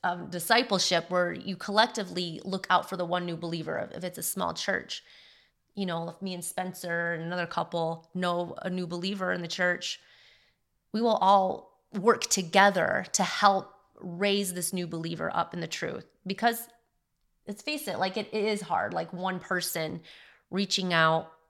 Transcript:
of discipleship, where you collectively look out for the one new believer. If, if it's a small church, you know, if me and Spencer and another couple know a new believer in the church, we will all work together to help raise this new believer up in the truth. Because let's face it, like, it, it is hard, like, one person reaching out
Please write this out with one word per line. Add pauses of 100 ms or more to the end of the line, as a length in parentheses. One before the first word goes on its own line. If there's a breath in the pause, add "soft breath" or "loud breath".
of
discipleship,
where
you
collectively
look
out
for
the
one
new
believer.
If,
if
it's
a
small
church, (720 loud breath)
you
know,
if
me
and
Spencer
and
another
couple
know
a
new
believer
in
the
church, (920 soft breath)
we
will
all (120)
work
together
to
help (260)
raise
this
new
believer
up
in
the
truth. (220)
Because (800)
let's
face
it,
like,
it,
it
is
hard,
like,
one
person (500 loud breath)
reaching
out (180)